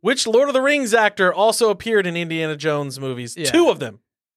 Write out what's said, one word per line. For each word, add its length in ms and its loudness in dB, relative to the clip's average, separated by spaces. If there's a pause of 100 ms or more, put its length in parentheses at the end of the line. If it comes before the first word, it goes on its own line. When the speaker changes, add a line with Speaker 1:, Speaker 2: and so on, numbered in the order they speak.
Speaker 1:
Which 260 -2
Lord 200 2
of 60 -4
the 80 2
Rings 320 0
actor 400 2
also 380 2
appeared 340 0
in 100 -4
Indiana 400 -4
Jones 440 -4
movies? 360 -8
Speaker 2:
Yeah. 100 -8
Speaker 1:
Two 240 4
of 100 -2
them. 200 -8 (380)